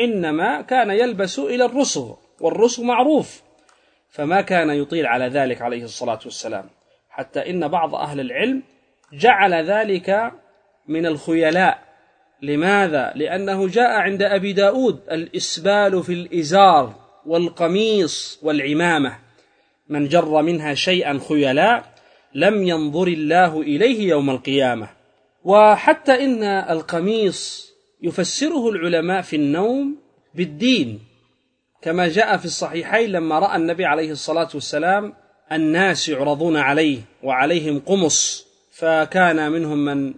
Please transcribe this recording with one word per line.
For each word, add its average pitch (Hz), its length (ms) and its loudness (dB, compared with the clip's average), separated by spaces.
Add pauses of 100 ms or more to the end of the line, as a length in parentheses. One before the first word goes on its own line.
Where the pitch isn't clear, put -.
إنما 202 600 -2
كان 247 300 0
يلبس 202 480 -2
إلى 247 260 -2
الرسغ، 233 500 -2 (260)
والرسغ 202 420 0
معروف، 247 600 0 (680)
فما 160 300 0
كان 175 300 0
يطيل 143 360 -2
على 127 220 0
ذلك 127 340 -2
عليه 120 220 -6
الصلاة 113 400 -6
والسلام، 110 400 -10 (460)
حتى - 400 -8
إن 175 180 -4
بعض 160 260 -2
أهل 143 260 -6
العلم 160 420 -4 (500)
جعل 190 420 4
ذلك 196 800 0 (560)
من 160 180 -2
الخيلاء. 165 800 0 (560)
لماذا؟ 151 720 0
لأنه 190 540 -2
جاء 233 220 2
عند 196 320 0
أبي 196 300 0
داود: 196 480 2 (100)
"الإسبال 180 920 0
في 180 100 -6
الإزار 170 840 4 (320)
والقميص 170 1160 -2
والعمامة، 147 760 0 (720)
من 147 200 -2
جر 156 340 2
منها 151 320 -2
شيئاً 180 440 -2 (100)
خيلاء 156 680 2 (380)
لم 196 280 2
ينظر 165 440 0
الله 160 540 2
إليه 196 480 2
يوم 143 220 2
القيامة". 127 580 -2 (560)
وحتى 214 800 4
إن 240 180 0
القميص 190 1300 -2 (300)
يفسره 226 640 -2
العلماء 175 540 -2
في 165 140 -6
النوم 220 600 0 (380)
بالدين، 151 640 -2 (840)
كما 175 260 0
جاء 208 280 2
في - 80 -6
الصحيحين 175 640 -2
لما 160 280 -2
رأى 185 180 0
النبي 165 280 -2
عليه 156 260 0
الصلاة 160 440 -4
والسلام 180 600 -2 (380)
الناس 160 560 0
يعرضون 147 480 0
عليه 143 420 2 (240)
وعليهم 147 560 0
قمص، 175 680 -2 (260)
فكان 160 800 2
منهم 156 260 -2
من 143 400 -2